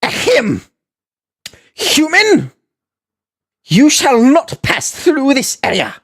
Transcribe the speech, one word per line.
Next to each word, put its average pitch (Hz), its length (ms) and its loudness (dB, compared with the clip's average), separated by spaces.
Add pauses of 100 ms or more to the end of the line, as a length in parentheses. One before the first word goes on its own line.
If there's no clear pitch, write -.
Ahem! 233 600 -2 (1120)
Human! 320 760 0 (1120)
You 240 240 4
shall 269 320 2
not 262 400 2
pass - 300 -6
through 277 420 0
this - 300 -2
area! 185 400 -4